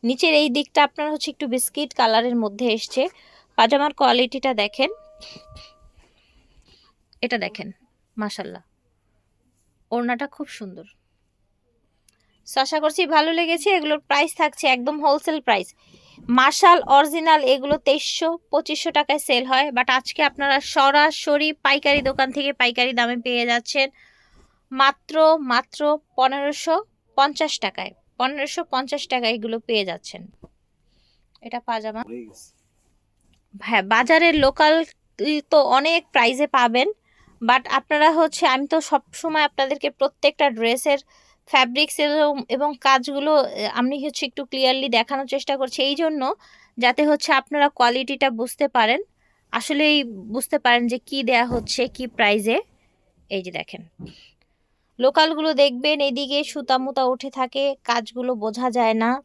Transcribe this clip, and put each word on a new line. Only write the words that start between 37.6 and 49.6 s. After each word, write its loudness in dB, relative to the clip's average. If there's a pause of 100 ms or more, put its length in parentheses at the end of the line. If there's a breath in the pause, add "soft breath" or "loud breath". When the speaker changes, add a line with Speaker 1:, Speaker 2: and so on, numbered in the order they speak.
Speaker 1:
আপনারা 2
হচ্ছে, 0
আমি 2
তো 0
সব -2 (120)
সময় -2
আপনাদেরকে -2
প্রত্যেকটা 0
ড্রেসের 0 (460 soft breath)
ফ্যাব্রিক্স 0
এবং, 2 (160)
এবং -2 (120)
কাজগুলো, 0
আহ, 2 (300)
আমি -2
হচ্ছে -6
একটু -10
ক্লিয়ারলি 0
দেখানোর -2
চেষ্টা -4
করছি, -4
এই 0
জন্য -2 (420 soft breath)
যাতে 2
হচ্ছে 0
আপনারা 0
কোয়ালিটিটা 0
বুঝতে -4
পারেন, 0 (500)
আসলেই 0